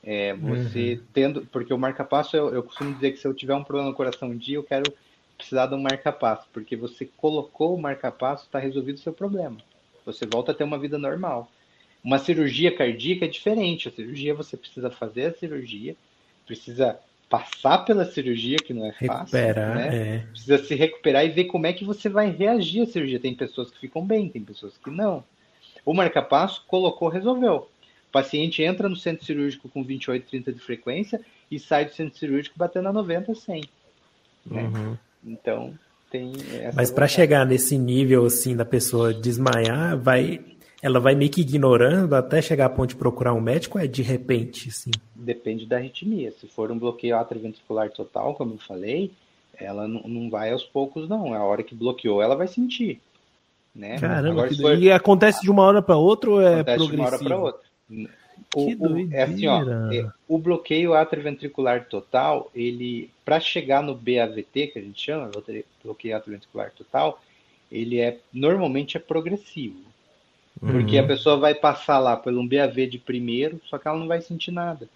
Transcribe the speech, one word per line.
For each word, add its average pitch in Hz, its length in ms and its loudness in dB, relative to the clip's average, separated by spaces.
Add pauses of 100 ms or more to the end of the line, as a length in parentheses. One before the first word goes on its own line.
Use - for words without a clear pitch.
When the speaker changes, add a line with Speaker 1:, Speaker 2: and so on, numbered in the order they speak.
Speaker 1:
É, 101 320 -4
você 120 580 -4
Speaker 2:
Uhum. 117 60 -8 (140)
Speaker 1:
tendo, 139 380 0
porque 123 220 -4
o 123 40 0
marca-passo, 135 580 -2
eu, 147 180 0
eu 123 100 -2
costumo 143 320 -10
dizer 135 160 0
que 139 80 -12
se - 80 -6
eu 135 60 -2
tiver 135 200 -4
um 139 100 -2
problema 139 260 -4
no 135 60 -8
coração 127 340 -4
um 120 80 -8
dia, 135 180 -8
eu 147 80 -6
quero 143 280 -2 (460)
precisar 131 300 -2
de 135 80 -6
um 139 60 -6
marca-passo, 135 720 -2
porque 110 240 -10
você 117 320 -12 (100)
colocou 156 580 -2
o 165 60 -8
marca-passo, 139 680 -6
tá 139 60 -6
resolvido 135 380 -6
o 143 60 -20
seu 160 120 -8
problema. 180 440 -6 (480)
Você 113 200 -10
volta 113 260 -2
a - 40 -2
ter 151 80 -4
uma 147 160 -4
vida 143 180 -6
normal. 143 540 -6 (520)
Uma 135 160 2
cirurgia 156 560 2
cardíaca 135 500 0
é - 20 -4
diferente. 180 600 -2
A 113 40 -10
cirurgia, 139 420 -6
você 151 240 -8
precisa 123 320 -10
fazer 120 360 -8
a 170 80 -2
cirurgia, 135 640 -10 (500)
precisa 120 520 -2 (320)
passar - 500 2
pela 196 260 2
cirurgia, 123 500 -4
que 147 180 -4
não 110 120 -6
é 107 80 -8
fácil, 123 440 -4
Speaker 2:
Recuperar, 110 380 2
Speaker 1:
né? 123 220 -2
Speaker 2:
é. 110 200 -4 (140)
Speaker 1:
Precisa 139 280 2
se 151 160 -4
recuperar 151 500 2
e 165 40 0
ver 175 160 0
como 165 220 -2
é 180 60 0
que 185 100 -8
você 202 240 -6
vai 202 240 2
reagir 196 520 0
à - 20 4
cirurgia. 139 340 -4
Tem 127 160 -4
pessoas 123 340 -8
que - 100 -20
ficam 160 260 -8
bem, 208 240 0
tem 120 120 -10
pessoas 104 400 -16
que - 80 -12
não. 175 320 -2 (640)
O 151 80 0
marca-passo 170 720 2
colocou, 180 420 0
resolveu. 220 580 0 (420)
O - 20 -20
paciente 151 520 0
entra 190 240 0
no 185 80 -2
centro 170 300 -6
cirúrgico 143 420 -4
com 131 160 -8
vinte 131 220 -8
e 131 60 -4
oito, 123 180 -6
trinta 127 240 -8
de 117 60 -14
frequência 156 600 -6 (320)
e 147 80 -8
sai 147 240 2
do 147 80 -6
centro 156 260 -10
cirúrgico 147 400 -4
batendo 175 300 -2
a 196 60 -2
noventa, 202 420 -4
cem, 160 300 -10 (800)
né? 113 180 -6
Speaker 3:
Uhum. 113 340 -6 (280)
Speaker 1:
Então, 117 480 -8 (360)
tem 127 220 -8 (300)
essa 117 120 -8
Speaker 2:
Mas 127 160 2
pra 131 120 2
Speaker 1:
vantagem. 143 140 4
Speaker 2:
chegar 147 300 6
nesse 127 320 2
nível, 127 480 6
assim, 120 300 0
da 117 80 0
pessoa 117 500 2
desmaiar, 123 840 0
vai, 131 420 2 (420)
ela 127 200 4
vai 135 140 6
meio 143 140 4
que 175 120 2
ignorando 139 760 6
até 131 260 2
chegar 139 260 2
a - 20 4
ponto 127 200 0
de - 60 -10
procurar 123 380 0
um 113 80 0
médico, 135 360 -2
é 175 80 0
de 127 160 -4
repente, 120 680 -2
assim? - 220 -8 (220)
Speaker 1:
Depende 113 520 -6
da 123 100 -2
arritmia. 135 560 -6
Se - 160 -20
for 110 240 -6
um 117 80 -6
bloqueio 117 380 -2
atrioventricular 110 760 -6
total, 107 440 -6
como 113 180 -6
eu 107 60 -14
falei, 120 520 -6 (480)
ela 101 260 -8
n-, 113 200 -8
não 117 240 -8
vai 110 220 -4
aos 127 120 -4
poucos, 139 460 -6
não. 185 260 -4
É - 20 -4
a 104 60 -2
hora 104 180 0
que 117 140 -12
bloqueou, 113 460 0
ela 123 140 4
vai 180 120 -2
sentir, 240 540 -4 (720)
né? 107 240 -10
Speaker 3:
Caramba, 160 320 0
Speaker 1:
Agora, 156 160 0
Speaker 3:
que 147 80 -2
Speaker 1:
se 143 60 -4
Speaker 3:
doido. 151 180 6
Speaker 1:
for 180 60 6
Speaker 3:
E 190 60 12
acontece 196 500 6
de 190 100 4
uma 196 120 8
hora 202 180 8
pra 165 160 6
outra 214 320 4
ou 202 120 6
é 170 200 8
Speaker 1:
Acontece 147 260 2
de 147 80 -4
uma 143 100 2
hora 127 120 0
Speaker 3:
progressivo? 139 100 -4
Speaker 1:
pra 175 100 2
outra. 165 300 -4 (840)
O, 143 120 0
Speaker 3:
Que 233 100 0
Speaker 1:
o, 165 380 -2
é 131 100 2
assim, 165 240 0
ó, 139 160 4
Speaker 3:
doideira. 113 440 -2
Speaker 1:
é, 107 40 -10 (160)
o 160 100 2
bloqueio 165 560 0
atrioventricular 143 920 0
total, 131 680 -2
ele, 120 560 -6 (140)
pra 156 160 2
chegar 139 420 0
no 139 140 -6
B 120 240 0
A 117 60 4
V 107 180 -8
T, 139 240 -4
que 120 120 -12
a - 20 -12
gente 101 200 -14
chama, 143 300 -6 (500)
bloqueio 110 360 -8
atrioventricular 104 600 -10
total, - 440 -2 (500)
ele 117 280 -4
é, 120 200 0 (140)
normalmente 147 640 0
é - 20 -4
progressivo. 160 800 -6 (800)
Porque 117 380 2
Speaker 3:
Uhum. 135 80 6
Speaker 1:
a - 20 0
pessoa 143 300 4
vai 147 180 4
passar 143 440 2
lá 123 180 4
por 123 160 -4
um 123 120 -2
B 135 140 2
A 139 80 4
V 127 200 0
de 123 100 -10
primeiro, 123 680 -4
só - 120 -10
que - 100 -8
ela 156 100 -2
não 165 100 -6
vai 170 140 0
sentir 170 300 -10
nada. 170 440 -8